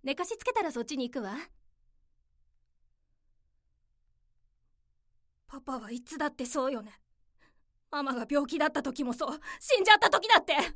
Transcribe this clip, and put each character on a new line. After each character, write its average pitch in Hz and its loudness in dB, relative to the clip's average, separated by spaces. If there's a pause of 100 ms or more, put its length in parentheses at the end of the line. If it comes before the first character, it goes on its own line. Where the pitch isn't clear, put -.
寝 269 -4
か 349 -6
し 427 -6
つ - -14
け 494 0
た 453 0
ら 330 -2
そ 240 -6
っ - -4
ち 277 -8
に 247 -4
行 254 -6
く 214 -6
わ。 196 -8 (4000)
パ 269 -16
パ 262 -8
は 214 -14
い 247 -8
つ 330 -12
だ 294 -2
っ 294 -2
て 262 -10
そ 262 -2
う 277 -2
よ 226 -6
ね。 208 -18 (960)
マ 285 -4
マ 262 -2
が 233 -4
病 285 2
気 330 -6
だ 302 2
っ 320 2
た 277 -4
時 285 -6
も 247 -2
そ 277 -4
う、 294 -8 (180)
死 508 4
ん 381 2
じ 440 6
ゃ 427 12
っ - 2
た 370 4
時 - 2
だ 453 8
っ - 2
て。 320 0 (220)